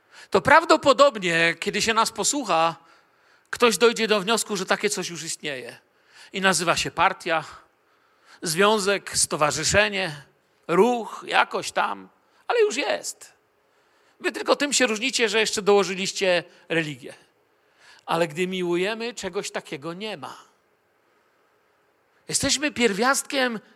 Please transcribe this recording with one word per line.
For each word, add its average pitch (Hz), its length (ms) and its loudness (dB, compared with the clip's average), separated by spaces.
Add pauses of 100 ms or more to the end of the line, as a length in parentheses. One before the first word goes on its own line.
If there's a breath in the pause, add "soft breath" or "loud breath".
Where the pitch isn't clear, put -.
(300 soft breath)
to - 120 2
prawdopodobnie, 247 1160 4
kiedy 196 220 -4
się 220 120 0
nas 220 180 2
posłucha, 180 640 0 (760 soft breath)
ktoś 226 280 2
dojdzie 226 300 4
do 208 120 2
wniosku, 208 380 -2
że 185 80 -4
takie 202 240 0
coś 185 200 -6
już 160 140 -12
istnieje. 131 540 -10 (560 soft breath)
I 190 80 -6
nazywa 170 360 2
się - 140 -4
partia, 165 520 0 (960 soft breath)
związek, 196 760 0
stowarzyszenie, 156 1080 0 (500)
ruch, 226 520 2
jakoś - 440 0
tam, 190 380 -4 (380)
ale 480 140 2
już 415 140 2
jest. - 580 -6 (840)
Wy 359 120 -2
tylko - 240 0
tym 285 180 -2
się 254 140 4
różnicie, 220 420 -2
że 220 100 0
jeszcze 214 220 -2
dołożyliście 185 840 2 (260 soft breath)
religię. 151 440 -4 (920 soft breath)
Ale 165 220 0
gdy 165 200 -4
miłujemy, 190 640 -2
czegoś 190 380 -8
takiego 165 420 -10
nie 202 240 -10
ma. 123 200 -14 (1900)
Jesteśmy 269 440 -2
pierwiastkiem 240 880 0 (160 soft breath)